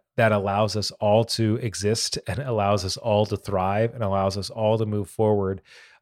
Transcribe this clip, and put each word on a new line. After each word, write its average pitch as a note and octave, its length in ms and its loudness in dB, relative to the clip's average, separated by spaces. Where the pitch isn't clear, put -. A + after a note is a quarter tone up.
that A2+ 160 4
allows G2+ 440 0
us G2+ 160 -4
all G#2+ 320 4
to A2+ 320 0
exist G#2+ 720 -2
and G2 120 -4
allows G#2 480 0
us F#2 100 -4
all G#2+ 300 2
to G#2 100 -4
thrive G2+ 580 -2
and A#2 80 -8
allows G2 360 0
us F#2+ 100 -8
all A2 300 0
to A2 80 -2
move G#2 240 -4
forward. G2+ 500 0